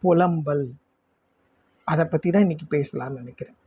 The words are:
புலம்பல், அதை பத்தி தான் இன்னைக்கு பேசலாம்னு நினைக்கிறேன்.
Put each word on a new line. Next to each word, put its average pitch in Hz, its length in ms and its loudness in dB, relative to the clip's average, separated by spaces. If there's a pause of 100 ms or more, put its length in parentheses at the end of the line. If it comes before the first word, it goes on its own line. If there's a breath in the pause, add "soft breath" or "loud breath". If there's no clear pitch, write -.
புலம்பல், 165 600 2 (1160)
அதை 160 220 0
பத்தி 160 240 -2
தான் 196 120 4
இன்னைக்கு 160 360 0
பேசலாம்னு 139 380 -4
நினைக்கிறேன். 123 400 -16 (100)